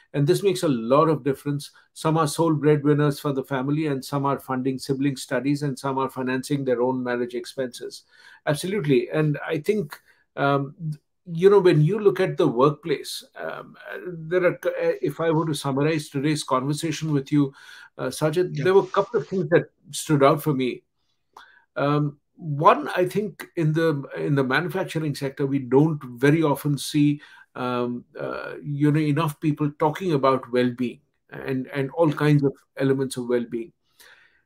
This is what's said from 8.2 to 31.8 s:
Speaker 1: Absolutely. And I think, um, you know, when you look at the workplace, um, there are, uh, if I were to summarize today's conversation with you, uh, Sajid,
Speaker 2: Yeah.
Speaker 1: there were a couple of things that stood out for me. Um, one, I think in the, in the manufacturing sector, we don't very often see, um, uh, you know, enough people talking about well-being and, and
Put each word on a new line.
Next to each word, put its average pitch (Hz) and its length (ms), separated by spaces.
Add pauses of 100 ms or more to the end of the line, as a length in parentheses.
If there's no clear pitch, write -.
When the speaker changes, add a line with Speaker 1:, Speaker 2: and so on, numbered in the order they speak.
Speaker 1:
Absolutely. 156 640
And 151 360
I 160 120
think, 185 420 (340)
um, 143 400 (520)
you 175 220
know, 202 100
when 175 220
you 180 180
look 196 220
at 180 160
the 175 100
workplace, 143 800 (120)
um, - 400 (300)
there 170 380
are, 175 220
uh, 170 260 (180)
if 147 100
I 165 100
were 160 160
to 156 80
summarize 147 560
today's 147 340
conversation 147 680
with 139 200
you, 143 180 (460)
uh, 135 120 (100)
Sajid, 156 340
Speaker 2:
Yeah. 147 120
Speaker 1:
there 190 100
were 190 80
a - 160
couple 202 220
of - 60
things 185 220
that 156 220 (200)
stood 147 320
out 147 200
for 156 100
me. 127 300 (960)
Um, 147 420 (180)
one, 180 600
I 180 100
think 185 400 (100)
in 156 160
the, 160 300 (140)
in 160 180
the 139 100
manufacturing 156 720
sector, 139 320
we 135 140
don't 147 440
very 131 380
often 147 340
see, 147 440 (340)
um, 123 500 (140)
uh, - 440
you 147 300
know, 156 80
enough 151 400
people 147 380
talking 165 340
about 131 400
well-being 123 480 (300)
and, 131 380
and 135 240